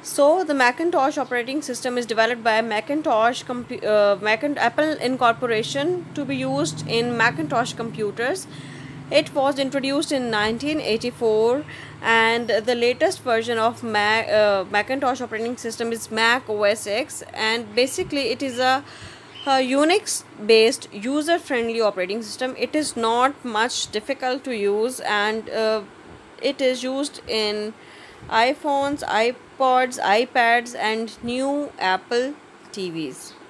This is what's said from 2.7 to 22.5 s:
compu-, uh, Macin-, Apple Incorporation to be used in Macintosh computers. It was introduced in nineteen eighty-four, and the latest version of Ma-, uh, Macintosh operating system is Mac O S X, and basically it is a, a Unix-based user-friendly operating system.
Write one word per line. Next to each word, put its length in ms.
compu-, 400
uh, 340
Macin-, 420
Apple 340
Incorporation 1120
to 120
be 100
used 500
in 300
Macintosh 560
computers. 760
It 240
was 240
introduced 540
in 180
nineteen 480
eighty-four, 880
and 460
the 260
latest 480
version 340
of 260
Ma-, 440
uh, 300
Macintosh 520
operating 340
system 340
is 200
Mac 400
O 140
S 220
X, 360
and 420
basically 540
it 140
is 160
a, 260
a 160
Unix-based 1300
user-friendly 880
operating 420
system. 360